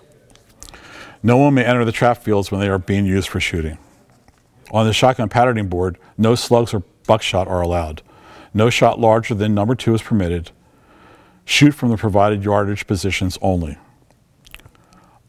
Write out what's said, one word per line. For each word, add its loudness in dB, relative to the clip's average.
No 2
one 4
may 2
enter 2
the 0
trap 2
fields -2
when -4
they 0
are 0
being -2
used -2
for -6
shooting. -6
On 0
the 0
shotgun 0
patterning 2
board, -4
no 2
slugs 0
or -4
buckshot 0
are -4
allowed. -4
No 2
shot 2
larger 2
than -2
number -2
two 0
is -2
permitted. -4
Shoot 4
from -2
the 0
provided 0
yardage -2
positions -4
only. -4